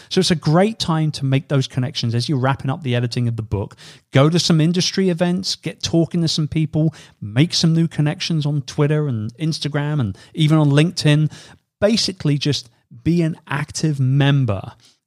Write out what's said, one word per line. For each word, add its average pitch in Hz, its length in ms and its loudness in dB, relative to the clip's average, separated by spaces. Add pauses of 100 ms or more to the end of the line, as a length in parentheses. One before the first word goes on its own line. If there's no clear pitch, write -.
So - 120 -2
it's 185 120 2
a 175 40 2
great 180 440 2
time 156 320 -2
to - 140 -6
make 135 240 0
those 139 180 0
connections 120 480 -4
as 120 140 -2
you're 147 80 0
wrapping 131 340 -2
up - 120 -8
the 123 120 -2
editing 120 320 -2
of 117 80 -4
the 110 80 -6
book. 101 320 -6 (360)
Go 139 180 6
to 170 100 2
some 156 220 2
industry 180 480 0
events, 175 480 -2
get - 260 -12
talking 165 380 0
to 160 80 0
some 151 180 -2
people, 160 460 0 (260)
make 120 340 0
some 165 200 2
new 165 160 2
connections 151 560 -2
on 147 160 -2
Twitter 151 480 -2
and 110 260 -6
Instagram 151 640 -4
and 101 180 -2 (160)
even 156 240 2
on 147 120 4
LinkedIn. 151 600 2 (520)
Basically, 190 560 0
just - 320 -4 (340)
be 170 180 2
an 160 140 -2 (120)
active 143 520 -4
member 135 760 2 (340)